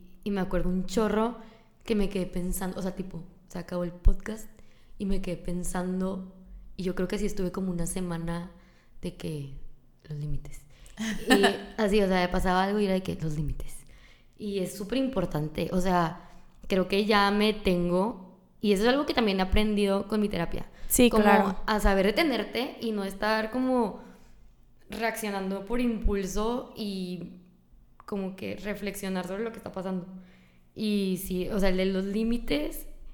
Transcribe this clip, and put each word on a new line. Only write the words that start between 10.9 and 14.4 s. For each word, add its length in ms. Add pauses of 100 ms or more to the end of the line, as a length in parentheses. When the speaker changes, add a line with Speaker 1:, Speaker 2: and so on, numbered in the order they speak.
Speaker 1:
Y 160 (180)
Speaker 2:
<laughs> 160
Speaker 1:
así, 240
o 60
sea, 240
pasaba 320
algo 160
y 60
era 80
de 100
que 120
los 200
límites. 400 (600)
Y 200